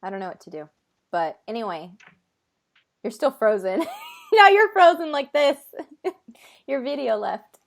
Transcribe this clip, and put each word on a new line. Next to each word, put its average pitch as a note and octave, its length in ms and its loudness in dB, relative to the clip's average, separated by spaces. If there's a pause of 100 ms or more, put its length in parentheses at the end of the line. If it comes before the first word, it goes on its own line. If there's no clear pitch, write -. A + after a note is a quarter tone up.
I F#3 80 -12
don't G3 100 -10
know F#3 80 -10
what - 140 -14
to - 80 -20
do. D3+ 180 -16 (420)
But E3 360 -4
anyway, F#3 460 -10 (1080)
you're G#3 80 -8
still C#4 200 -4
frozen. G#3+ 600 -2
<laughs> F5 60 -14 (380)
Now G#4 140 8
you're G#4 240 4
frozen E4+ 400 4
like C#4+ 200 -6
this. C#4+ 260 0 (460)
<laughs> - 640 -16
Your C4+ 160 -6
video C4 340 -4
left. - 500 -8